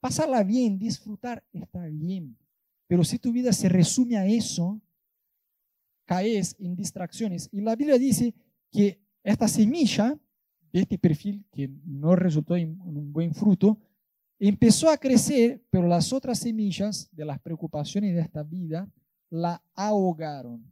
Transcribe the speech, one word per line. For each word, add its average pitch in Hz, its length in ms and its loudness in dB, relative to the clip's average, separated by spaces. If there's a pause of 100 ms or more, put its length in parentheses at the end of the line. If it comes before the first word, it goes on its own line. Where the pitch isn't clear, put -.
Pasarla 254 420 0
bien, 208 360 2
disfrutar, 214 720 -8
está 175 340 -12
bien. 156 500 -8 (500)
Pero 175 180 4
si - 140 -4
tu 240 140 -2
vida 247 200 2
se 190 160 0
resume 220 480 2
a 190 100 0
eso, 208 540 -2 (1200)
caes 196 540 -2
en 180 160 -8
distracciones. 185 800 -8
Y 202 80 -6
la 226 160 -2
Biblia 285 220 2
dice 247 360 0 (360)
que 202 300 2 (220)
esta 214 260 0
semilla, 240 720 2 (540)
de 180 80 2
este 190 180 -2
perfil 202 540 0
que 139 160 -6 (160)
no 156 320 2
resultó 170 400 0
en, 165 300 -4
en 156 100 -10
un 147 160 -10
buen 165 220 -2
fruto, 208 440 4 (600)
empezó 214 520 4
a 294 80 4
crecer, 262 720 2
pero 175 160 2
las 175 260 2
otras 254 280 -4
semillas 214 720 -4
de 156 120 -12
las 139 140 -8
preocupaciones 165 760 -4
de 170 80 2
esta 151 200 -6
vida 165 480 -8 (400)
la 170 320 -4 (120)
ahogaron. 156 960 -2